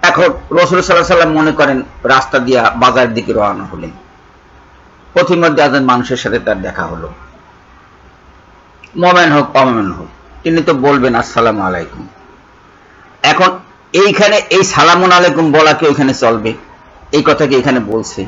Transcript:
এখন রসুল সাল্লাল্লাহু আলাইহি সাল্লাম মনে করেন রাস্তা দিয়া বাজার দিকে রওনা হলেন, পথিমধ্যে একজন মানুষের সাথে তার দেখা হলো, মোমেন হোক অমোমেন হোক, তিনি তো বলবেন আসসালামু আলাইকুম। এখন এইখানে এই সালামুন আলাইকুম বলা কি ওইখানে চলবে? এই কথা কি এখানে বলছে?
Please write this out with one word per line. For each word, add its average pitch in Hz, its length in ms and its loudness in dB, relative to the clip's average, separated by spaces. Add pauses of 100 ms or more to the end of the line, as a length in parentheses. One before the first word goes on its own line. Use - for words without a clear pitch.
এখন 170 260 2 (220)
রসুল 175 280 2
সাল্লাল্লাহু 175 260 2
আলাইহি 180 100 0
সাল্লাম 160 220 2
মনে 156 220 0
করেন 139 180 2 (280)
রাস্তা 131 340 0
দিয়া 123 220 0 (140)
বাজার 123 380 2
দিকে 110 200 -6
রওনা 101 320 -2
হলেন, 87 280 -16 (1200)
পথিমধ্যে 170 500 0
একজন 139 200 0
মানুষের 123 400 -2
সাথে 113 160 -2
তার 104 220 -4
দেখা 85 240 -8
হলো, 82 240 -12 (1900)
মোমেন 175 360 4
হোক 147 240 2
অমোমেন 120 360 0
হোক, 82 180 -14 (320)
তিনি 165 200 0
তো 151 120 0 (120)
বলবেন 131 300 2
আসসালামু 113 480 -2
আলাইকুম। 90 400 -8 (1200)
এখন 185 260 2 (440)
এইখানে 202 440 2 (120)
এই 185 160 2
সালামুন 180 460 2
আলাইকুম 170 400 2
বলা 156 220 4
কি 151 120 -4
ওইখানে 139 280 0
চলবে? 113 380 -2 (600)
এই 147 140 0
কথা 151 220 0
কি 131 80 0
এখানে 127 240 0
বলছে? 107 480 -6